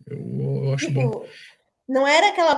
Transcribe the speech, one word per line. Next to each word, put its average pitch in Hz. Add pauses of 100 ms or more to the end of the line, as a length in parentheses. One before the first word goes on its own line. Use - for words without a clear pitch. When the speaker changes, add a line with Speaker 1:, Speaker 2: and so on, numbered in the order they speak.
Speaker 1:
Eu, 135
eu 135
acho 139
bom. 131
Speaker 2:
Tipo, - (640)
não 262
era 330
aquela 349